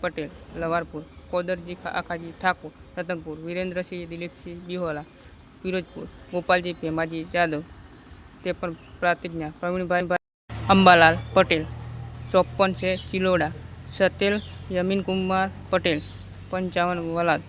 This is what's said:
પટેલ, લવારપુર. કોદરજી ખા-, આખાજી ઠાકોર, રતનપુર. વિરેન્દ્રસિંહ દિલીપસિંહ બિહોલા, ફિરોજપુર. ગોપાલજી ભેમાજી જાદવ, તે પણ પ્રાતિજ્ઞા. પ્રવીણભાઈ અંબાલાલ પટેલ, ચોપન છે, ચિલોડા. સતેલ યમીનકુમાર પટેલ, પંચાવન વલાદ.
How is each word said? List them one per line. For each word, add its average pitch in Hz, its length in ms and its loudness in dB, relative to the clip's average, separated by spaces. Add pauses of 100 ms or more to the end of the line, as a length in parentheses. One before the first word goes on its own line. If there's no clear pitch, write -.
પટેલ, 160 280 -6 (280)
લવારપુર. 165 460 -4 (280)
કોદરજી 175 440 -4
ખા-, 175 160 -10
આખાજી 170 420 -8 (100)
ઠાકોર, 180 280 -2 (280)
રતનપુર. 165 420 -8
વિરેન્દ્રસિંહ 175 680 -6
દિલીપસિંહ 170 520 -12
બિહોલા, 175 420 -6 (600)
ફિરોજપુર. 185 420 -6
ગોપાલજી 180 680 0
ભેમાજી 160 520 -4
જાદવ, 165 380 0 (800)
તે 180 80 0
પણ 170 200 -4
પ્રાતિજ્ઞા. 165 880 -4
પ્રવીણભાઈ 180 420 0 (680)
અંબાલાલ 180 480 10 (180)
પટેલ, 170 320 4 (680)
ચોપન 190 400 4
છે, 185 240 -2
ચિલોડા. 185 540 0 (420)
સતેલ 202 480 2 (320)
યમીનકુમાર 190 800 0 (200)
પટેલ, 175 300 2 (500)
પંચાવન 175 640 -2
વલાદ. 170 340 2